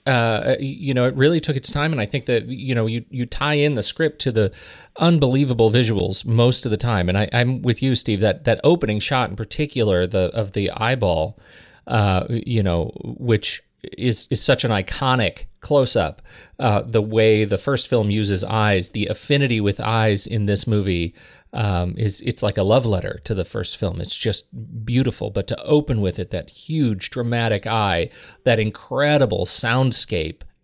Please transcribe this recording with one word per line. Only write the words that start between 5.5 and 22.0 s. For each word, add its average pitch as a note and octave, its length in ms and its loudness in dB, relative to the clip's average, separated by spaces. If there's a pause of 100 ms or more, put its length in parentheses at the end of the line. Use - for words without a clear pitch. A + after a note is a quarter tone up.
visuals G#2+ 560 0
most A#2+ 400 2
of A#2 40 -4
the G#2 60 0
time. G2+ 320 0
And F#2 80 0
I, G#2 160 0
I'm B2 300 0
with A#2+ 200 0
you, C3 120 2
Steve, G#2+ 260 0
that, G#2 240 2
that - 180 2
opening A2+ 380 2
shot B2+ 300 -2
in G#2+ 60 -10
particular, G2+ 720 0
the, F#2 180 0 (120)
of G2+ 160 -4
the G2+ 200 0
eyeball, G2+ 680 -2 (480)
uh, G2+ 420 2
you A#2 340 -2
know, E2+ 300 0 (100)
which - 600 -2 (340)
is, A2+ 340 -2
is A2+ 120 0
such C3+ 220 2
an A#2 60 0
iconic A2 760 -2 (140)
close-up. A#2 600 0 (360)
Uh, G#2+ 240 2
the A2+ 200 0
way A2 420 4
the G2+ 140 0
first - 300 -4
film G#2+ 220 2
uses G2+ 340 0
eyes, G#2 460 2
the - 160 -4
affinity C3 540 0
with G2+ 200 0
eyes A2 460 0
in G#2+ 200 -2
this G2+ 200 0
movie, F#2 480 0 (380)
um, F2+ 440 -2
is, G#2+ 260 -2